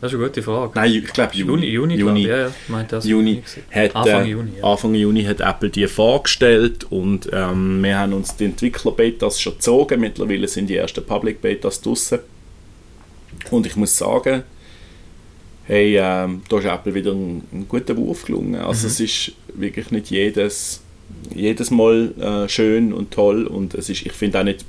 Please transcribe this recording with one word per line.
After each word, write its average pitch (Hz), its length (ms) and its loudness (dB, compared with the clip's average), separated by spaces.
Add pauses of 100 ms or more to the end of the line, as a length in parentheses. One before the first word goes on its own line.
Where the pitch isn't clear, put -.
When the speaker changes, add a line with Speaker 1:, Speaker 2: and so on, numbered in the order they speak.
Speaker 1:
Das 123 100 -4
ist 131 80 -4
eine 117 100 0
gute 131 140 -6
Frage. 110 340 -4
Speaker 2:
Nein, 113 160 4 (120)
ich - 80 -12
glaub, 120 220 0
Juni. 131 320 0
Speaker 1:
Juni, - 0 -
Juni, 135 300 0
Speaker 2:
Juni. - 20 0
Speaker 1:
glaub 104 180 4
ich, 104 100 4
ja, 117 120 2
ja. 131 100 0
Ich - 220 -12
meinte, 113 260 -4
das 110 80 -6
Speaker 2:
Juni 110 140 4
Speaker 1:
war 110 80 6
Juni 110 160 0
gewesen. - 280 -16
Speaker 2:
hat, 107 260 2
Speaker 1:
Anfang 107 280 4
Speaker 2:
äh, 110 60 -2
Speaker 1:
Juni, 110 260 -6
ja. 98 80 -8
Speaker 2:
Anfang 104 300 2
Juni 107 300 4
hat 101 160 -2
Apple 98 280 0
die 98 200 0
vorgestellt 117 1000 4
und, 95 460 -2
ähm, 95 500 0
wir 98 140 2
haben 98 160 0
uns 98 220 -4
die 104 100 -2
Entwickler-Betas 113 920 0
schon 101 160 -4
gezogen. 123 460 2
Mittlerweile 98 480 -2
sind 98 200 -4
die 95 80 -2
ersten - 280 -4
Public-Betas 104 760 -2
draussen. 120 380 -2 (1300)
Und 117 160 2
ich - 100 -8
muss 104 180 0
sagen, 127 480 0 (1200)
hey, 104 320 4
ähm, 92 500 0
da 110 100 2
ist 98 60 -2
Apple 92 300 -2
wieder 98 180 -2
ein, 90 300 -4 (100)
ein 98 160 -8
guter - 280 -4
Wurf - 280 -4
gelungen. - 320 -4
Also 110 300 -2
Speaker 1:
Mhm. 107 60 -2
Speaker 2:
es - 80 -2
ist - 320 -4 (220)
wirklich 98 360 -6
nicht 107 200 -4
jedes, 101 720 0 (520)
jedes 113 360 -2
Mal, 113 500 4
äh, 104 280 -2
schön 110 440 2
und 98 200 -6
toll 104 340 4
und 95 280 -6
es 90 140 -8
ist, - 180 -6
ich - 60 -8
finde 98 280 0
auch 95 40 2
nicht 98 240 -2